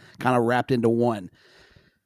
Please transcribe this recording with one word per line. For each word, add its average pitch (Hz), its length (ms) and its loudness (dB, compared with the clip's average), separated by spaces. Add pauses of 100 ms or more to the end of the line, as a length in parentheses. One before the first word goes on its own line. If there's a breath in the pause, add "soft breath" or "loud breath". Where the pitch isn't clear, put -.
(220 soft breath)
kinda 127 180 0
wrapped 120 320 0
into 117 160 2
one. 117 420 0 (760 soft breath)